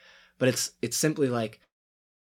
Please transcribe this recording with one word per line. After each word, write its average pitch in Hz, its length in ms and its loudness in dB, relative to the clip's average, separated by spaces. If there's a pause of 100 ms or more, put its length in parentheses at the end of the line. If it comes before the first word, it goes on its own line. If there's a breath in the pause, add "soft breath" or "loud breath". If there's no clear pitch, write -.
(360 soft breath)
but 127 120 2
it's, - 240 -2 (100)
it's 120 140 -4
simply, 156 320 0
like, 117 320 -4 (640)